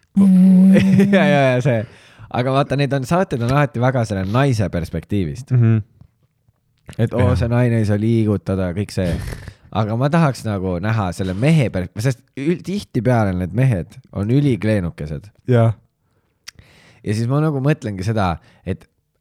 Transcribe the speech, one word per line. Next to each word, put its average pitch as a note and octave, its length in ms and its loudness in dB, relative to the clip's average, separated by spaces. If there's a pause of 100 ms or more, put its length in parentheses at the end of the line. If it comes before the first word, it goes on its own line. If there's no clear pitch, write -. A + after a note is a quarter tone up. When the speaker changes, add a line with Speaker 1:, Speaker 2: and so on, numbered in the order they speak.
(160)
Speaker 1:
<laughs> G3 40 4 (880)
Ja, G3 160 4
ja, C#3+ 200 4
ja, B2+ 180 2
see. A#2 200 2 (460)
Aga B2+ 260 -2
vaata, C3+ 240 0
need C#3 160 -2
on, C3+ 140 -2
saated E3+ 340 -2
on A#2 80 -2
alati C#3 320 0
väga B2+ 240 0
selle F#2+ 200 -4
naise A2 440 0
perspektiivist. E2+ 840 -6
Speaker 2:
Mhm. A2+ 280 2 (1080)
Speaker 1:
Et - 240 -4
oo, A2 80 0
Speaker 2:
Jah. F2+ 160 2
Speaker 1:
see A#2 120 -2
naine A#2+ 280 0
ei A2 80 0
saa G#2 160 0
liigutada, G#2 720 -2
kõik G2 180 -6
see. F2+ 200 -2 (560)
Aga G#2+ 280 -4
ma C3 140 0
tahaks D#3 320 0
nagu F#2+ 380 -4
näha G#2 320 -2
selle F#2 260 -6
mehe C#3+ 320 2
per-, F#2 180 -6 (100)
sest A#2+ 340 -4
üld-, D#3+ 340 -6
tihtipeale A#2+ 720 -2
need F2+ 160 -6
mehed A2+ 460 -2 (120)
on G2+ 220 -4
ülikleenukesed. G2 920 -2 (200)
Speaker 2:
Jah. A2+ 280 2 (1200)
Speaker 1:
Ja - 180 -6
siis A#2 140 -2
ma C#3 120 0
nagu D3+ 200 -2
mõtlengi G#2+ 420 -2
seda, G2+ 280 0 (340)
et - 220 -8 (340)